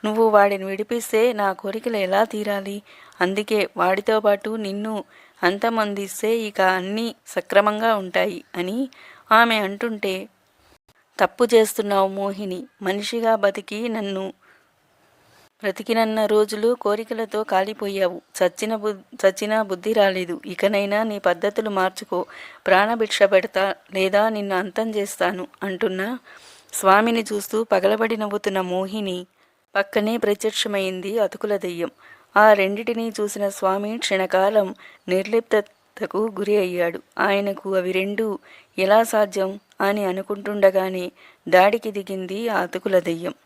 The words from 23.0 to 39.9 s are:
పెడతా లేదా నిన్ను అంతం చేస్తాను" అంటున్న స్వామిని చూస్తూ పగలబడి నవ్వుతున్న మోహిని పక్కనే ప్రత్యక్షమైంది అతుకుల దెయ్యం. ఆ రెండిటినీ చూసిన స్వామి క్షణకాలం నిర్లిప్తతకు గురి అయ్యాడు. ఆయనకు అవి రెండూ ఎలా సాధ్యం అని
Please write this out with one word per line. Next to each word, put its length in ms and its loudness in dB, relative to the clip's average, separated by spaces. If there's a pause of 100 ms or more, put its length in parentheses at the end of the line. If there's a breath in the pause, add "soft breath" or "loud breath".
పెడతా 520 2 (180)
లేదా 360 2
నిన్ను 260 -4
అంతం 360 -2
చేస్తాను" 560 -4 (160)
అంటున్న 540 -4 (560 loud breath)
స్వామిని 500 4 (100)
చూస్తూ 300 -2
పగలబడి 540 2
నవ్వుతున్న 440 -2
మోహిని 680 -4 (480)
పక్కనే 420 0
ప్రత్యక్షమైంది 1000 -2
అతుకుల 380 -2
దెయ్యం. 340 -6 (460 loud breath)
ఆ 160 8
రెండిటినీ 560 0
చూసిన 400 -4
స్వామి 480 -2
క్షణకాలం 800 0 (320 loud breath)
నిర్లిప్తతకు 1300 -2
గురి 220 0
అయ్యాడు. 440 -2 (180)
ఆయనకు 560 -2
అవి 160 0
రెండూ 480 -2 (400 loud breath)
ఎలా 240 6
సాధ్యం 560 0 (220)
అని 240 0